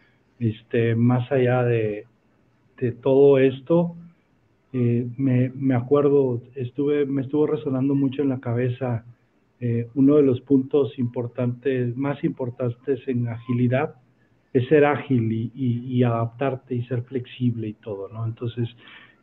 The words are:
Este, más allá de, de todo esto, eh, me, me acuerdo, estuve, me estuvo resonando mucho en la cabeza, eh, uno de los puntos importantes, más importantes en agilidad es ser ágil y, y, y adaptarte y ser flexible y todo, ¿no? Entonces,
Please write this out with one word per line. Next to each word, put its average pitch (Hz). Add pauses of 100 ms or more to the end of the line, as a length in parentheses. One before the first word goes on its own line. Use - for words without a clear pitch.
(400)
Este, 117
más 123
allá 123
de, 107 (720)
de 120
todo 139
esto, 170 (800)
eh, 120 (120)
me, 127
me 131
acuerdo, 135 (140)
estuve, 143
me 135
estuvo 147
resonando 139
mucho 139
en 139
la 127
cabeza, 123 (560)
eh, 117
uno 139
de 147
los 127
puntos 135
importantes, 123
más 139
importantes 127
en 120
agilidad 123 (580)
es 123
ser 143
ágil 120
y, 113
y, 123
y 123
adaptarte 120
y 120
ser 123
flexible 120
y 107
todo, 98
¿no? 110
Entonces, 117 (540)